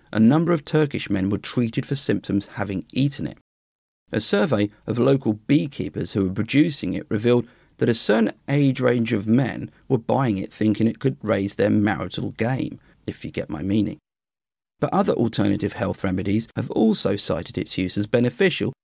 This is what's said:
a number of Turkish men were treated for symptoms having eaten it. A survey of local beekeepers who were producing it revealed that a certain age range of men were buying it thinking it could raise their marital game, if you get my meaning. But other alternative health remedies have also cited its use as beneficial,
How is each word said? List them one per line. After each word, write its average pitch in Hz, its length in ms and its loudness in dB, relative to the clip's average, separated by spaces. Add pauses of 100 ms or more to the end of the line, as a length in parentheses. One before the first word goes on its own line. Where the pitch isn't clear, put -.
(100)
a 107 100 0
number 156 320 6
of 151 120 -2
Turkish - 440 -2
men 98 220 0
were 101 80 -2
treated 120 460 -2
for - 100 -4
symptoms 101 600 -2
having 98 380 -4
eaten 139 340 -2
it. - 120 -10 (760)
A 107 60 2
survey 139 480 2 (180)
of 113 120 -2
local 123 480 2
beekeepers 143 640 -2
who 98 140 2
were 92 80 -2
producing 139 580 0
it 87 160 -6
revealed 117 380 2 (320)
that 120 100 2
a 120 60 4
certain 214 380 2 (140)
age 139 320 2
range 120 360 2
of 101 120 0
men 110 440 0 (180)
were 135 80 2
buying 117 400 0
it - 160 -8
thinking 107 340 2
it 113 120 -2
could 135 240 -2
raise 101 320 -2
their 104 160 2
marital 104 640 0
game, 120 460 -4 (280)
if - 180 -10
you - 60 -8
get - 180 -8
my 76 140 -8
meaning. 95 340 0 (840)
But 139 120 -2
other - 220 2
alternative 104 580 0
health 92 320 -4
remedies 95 420 0 (100)
have 110 160 -6
also 208 440 2
cited - 400 -4
its - 220 -4
use 92 180 -2
as 104 100 0
beneficial, 123 760 0